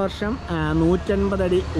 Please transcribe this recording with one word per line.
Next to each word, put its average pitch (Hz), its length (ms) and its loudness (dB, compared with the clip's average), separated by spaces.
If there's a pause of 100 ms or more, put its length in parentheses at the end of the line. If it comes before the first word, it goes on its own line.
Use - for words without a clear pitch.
വർഷം, 208 320 -2 (220)
ആ, - 20 -2 (240)
നൂറ്റൻപത് 190 640 2
അടി 180 160 2 (200)